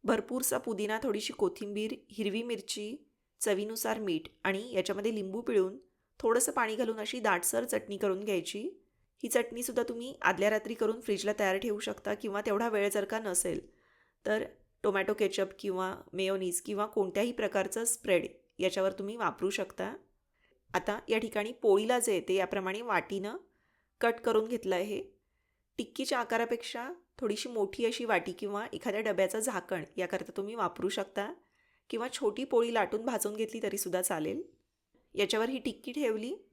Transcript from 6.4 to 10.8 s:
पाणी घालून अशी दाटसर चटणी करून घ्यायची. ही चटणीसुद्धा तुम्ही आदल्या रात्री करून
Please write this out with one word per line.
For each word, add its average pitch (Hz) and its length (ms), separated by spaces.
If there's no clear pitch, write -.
पाणी 226 240
घालून 220 240
अशी 233 200
दाटसर 214 440
चटणी 214 320
करून 190 240
घ्यायची. 208 480
ही 254 60
चटणीसुद्धा 240 540
तुम्ही 233 400
आदल्या 190 280
रात्री 214 240
करून 220 260